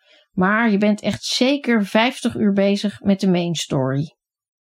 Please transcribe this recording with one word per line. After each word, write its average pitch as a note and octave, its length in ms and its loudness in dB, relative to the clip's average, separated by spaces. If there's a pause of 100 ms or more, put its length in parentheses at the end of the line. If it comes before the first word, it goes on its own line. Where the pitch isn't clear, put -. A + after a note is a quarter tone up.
(320)
maar G#3+ 380 2
je G3 80 2
bent G#3 220 2
echt - 240 -6
zeker B3 640 0
vijftig A#3 480 0
uur A3 180 0
bezig G3+ 480 0
met G3 200 2
de G3 80 0
main F3 260 0
story. C#3 640 -4 (520)